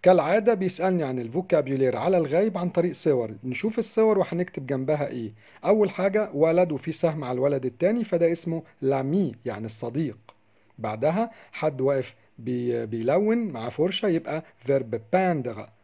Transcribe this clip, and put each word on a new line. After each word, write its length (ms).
كالعادة 500
بيسألني 500
عن 160
الفوكابيولير 760
على 220
الغايب 400
عن 120
طريق 220
صور. 520
نشوف 360
الصور 380
وهنكتب 500
جنبها 400
ايه. 240
أول 240
حاجة 440
ولد 380
وفي 200
سهم 320
على 120
الولد 300
التاني، 380
فده 280
اسمه 320
لامي 540
يعني 200
الصديق. 520
بعدها 540
حد 300
واقف 340
بي-، 460
بيلون 520
معاه 320
فرشة، 380
يبقى 360
فيرب 440
باندغ 520